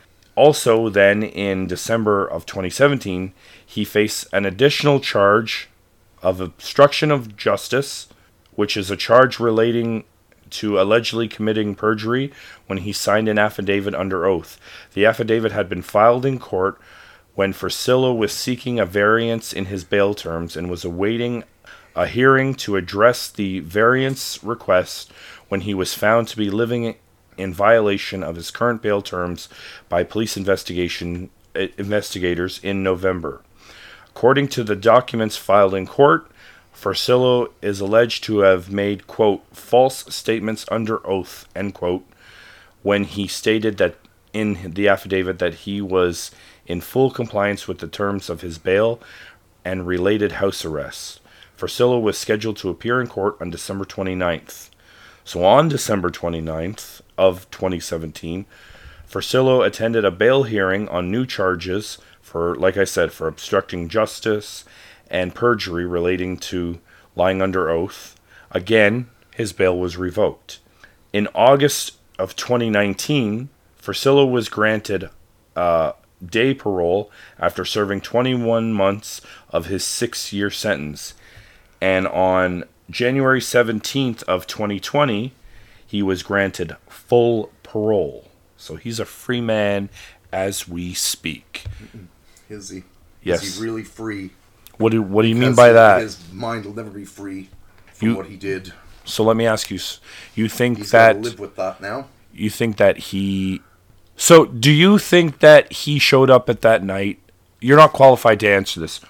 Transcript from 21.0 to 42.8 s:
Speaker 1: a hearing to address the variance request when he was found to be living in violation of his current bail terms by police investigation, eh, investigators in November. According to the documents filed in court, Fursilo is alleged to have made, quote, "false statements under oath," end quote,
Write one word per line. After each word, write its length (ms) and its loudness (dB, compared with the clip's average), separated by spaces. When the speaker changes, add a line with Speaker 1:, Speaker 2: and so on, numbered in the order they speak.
Speaker 1:
a 100 0
hearing 480 2
to 220 -4
address 520 2
the 300 -6
variance 840 -2
request 680 -2
when 140 -4
he 120 -4
was 200 -4
found 340 0
to 80 -14
be 120 -2
living 460 -4
in 160 -8
violation 720 2
of 120 -8
his 160 -14
current 320 -2
bail 200 -2
terms 460 -8
by 140 0
police 340 -6
investigation, 920 -4
eh, 220 -4
investigators 880 -4
in 180 -4
November. 600 -4
According 400 4
to 160 -4
the 100 -2
documents 600 2
filed 380 4
in 120 -4
court, 420 4
Fursilo 760 0
is 180 -4
alleged 440 2
to 160 -2
have 320 4
made, 340 -2
quote, 460 0
"false 600 0
statements 560 -6
under 380 -6
oath," 480 -6
end 200 -8
quote, 300 -4